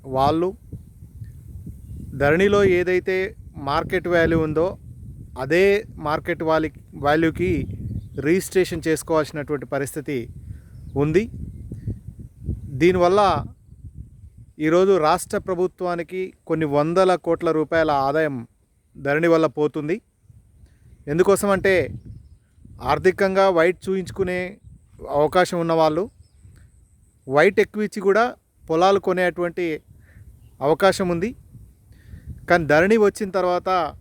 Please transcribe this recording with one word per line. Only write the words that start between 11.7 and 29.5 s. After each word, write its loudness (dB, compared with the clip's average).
దీనివల్ల 2
ఈరోజు 4
రాష్ట్ర 2
ప్రభుత్వానికి -6
కొన్ని -2
వందల 2
కోట్ల -2
రూపాయల 2
ఆదాయం 0
ధరణి 0
వల్ల 4
పోతుంది. -2
ఎందుకోసమంటే 2
ఆర్థికంగా 2
వైట్ 2
చూయించుకునే -4
అవకాశం 2
ఉన్నవాళ్ళు 2
వైట్ 4
ఎక్కువ 0
ఇచ్చి -6
కూడా 2
పొలాలు 4
కొనేటువంటి -2